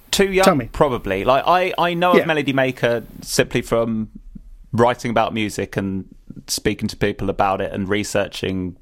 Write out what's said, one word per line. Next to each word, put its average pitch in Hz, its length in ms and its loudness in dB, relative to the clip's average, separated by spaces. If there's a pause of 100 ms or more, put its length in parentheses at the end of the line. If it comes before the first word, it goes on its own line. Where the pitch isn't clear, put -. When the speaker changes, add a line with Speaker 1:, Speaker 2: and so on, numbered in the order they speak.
(120)
Speaker 1:
too 196 200 2
young, 190 120 4
Speaker 2:
Tell 190 100 6
me. 120 180 -2
Speaker 1:
probably. 104 520 0
Like, 127 220 4
I, 180 300 2
I 175 160 0
know 175 220 2
Speaker 2:
Yeah. 175 80 6
Speaker 1:
of - 40 -2
Melody 147 280 0
Maker 123 500 0 (160)
simply - 400 0
from 117 480 -2 (640)
writing 120 380 2
about 110 240 2
music 101 420 -2
and 95 300 -4 (400)
speaking - 420 -2
to - 80 -8
people 101 320 -2
about 98 320 0
it 95 100 -4
and 98 160 -4
researching 95 960 -2